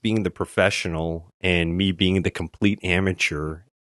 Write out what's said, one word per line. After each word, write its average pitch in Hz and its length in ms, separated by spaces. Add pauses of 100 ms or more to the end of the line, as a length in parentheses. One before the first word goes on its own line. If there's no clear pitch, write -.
being 110 220
the 90 60
professional 82 1000 (100)
and 85 360
me 95 160
being 92 300
the 87 100
complete 101 500
amateur, 87 760 (200)